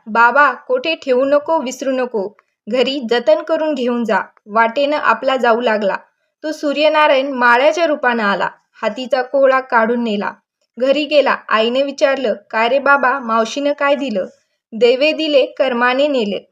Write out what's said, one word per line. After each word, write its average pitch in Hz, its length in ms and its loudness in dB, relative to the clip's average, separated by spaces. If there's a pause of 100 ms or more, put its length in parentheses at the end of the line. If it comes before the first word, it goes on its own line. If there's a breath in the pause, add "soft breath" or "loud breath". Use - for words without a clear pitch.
"बाबा, 240 460 4
कोठे 254 420 -4
ठेवू 262 300 -2
नको, 294 380 0
विसरू 254 280 -6
नको, 240 460 -4 (320)
घरी 254 420 -2
जतन 311 320 2
करून 311 320 -2
घेऊन 240 300 -2
जा." 208 140 0 (280)
वाटेनं 226 500 0
आपला 262 400 0
जाऊ 240 240 2
लागला. 214 360 -2 (460)
तो 311 100 -6
सूर्यनारायण 294 800 2
माळ्याच्या 262 540 2
रूपानं 247 360 0
आला. 190 260 0 (340)
हातीचा 247 400 -2
कोहळा 262 380 2
काढून 240 420 0
नेला. 208 300 -4 (460)
घरी 269 260 0
गेला. 285 320 2 (120)
आईने 233 340 0
विचारलं, 269 520 -2 (160)
"काय 226 180 0
रे 269 100 0
बाबा, 269 400 2
मावशीनं 233 540 -2
काय 285 220 0
दिलं?" 240 320 -4 (460)
"दैवे 247 400 2
दिले, 302 340 2
कर्माने 254 600 0
नेले. 226 440 -4